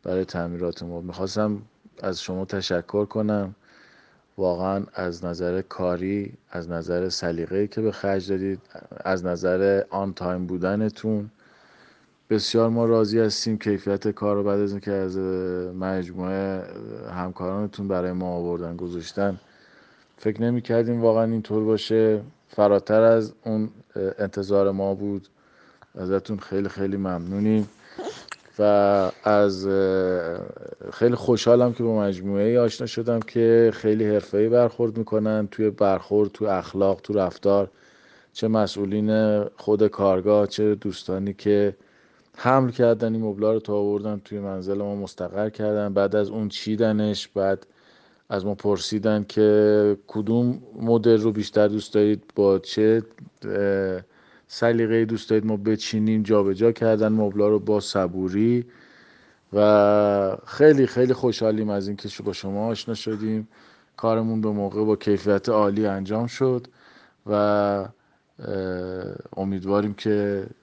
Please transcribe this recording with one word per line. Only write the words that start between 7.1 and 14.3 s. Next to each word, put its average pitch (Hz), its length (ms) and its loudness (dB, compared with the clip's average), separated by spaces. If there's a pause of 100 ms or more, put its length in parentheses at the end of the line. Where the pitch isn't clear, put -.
که 113 120 -8
به 110 120 -2
خرج 98 380 -4
دادید، 95 300 -4 (440)
از 92 200 -2
نظر 92 680 2
آن 98 240 -4
تایم 90 320 -6
بودنتون. 104 840 -4 (1000)
بسیار 113 380 2
ما 117 160 0
راضی 113 340 2
هستیم. 110 400 0
کیفیت 101 500 -2
کار 104 280 -2